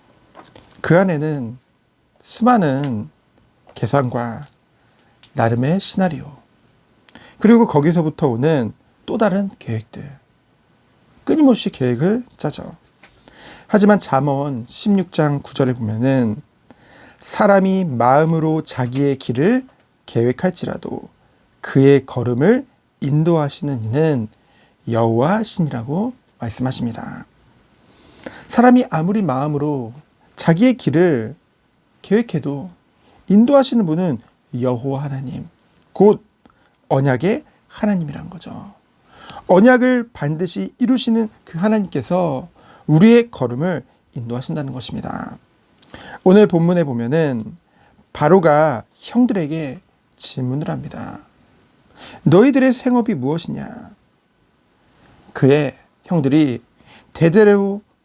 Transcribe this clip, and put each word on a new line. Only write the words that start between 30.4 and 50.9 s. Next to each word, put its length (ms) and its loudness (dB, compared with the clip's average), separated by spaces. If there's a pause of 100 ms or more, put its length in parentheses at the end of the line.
길을 600 0 (640)
계획해도 680 -4 (600)
인도하시는 560 4
분은 320 -2 (420)
여호와 440 -4
하나님, 440 -10 (460)
곧 320 4 (640)
언약의 520 0 (240)
하나님이란 640 -6
거죠. 420 -18 (720)
언약을 680 4
반드시 680 -6
이루시는 500 0 (160)
그 140 -10
하나님께서 920 -2 (380)
우리의 420 6
걸음을 560 -4 (300)
인도하신다는 580 -8
것입니다. 640 -10 (840)
오늘 240 6
본문에 380 0
보면은 720 -2 (560)
바로가 720 2 (100)
형들에게 840 -2 (380)
질문을 520 -6
합니다. 500 -12 (1040)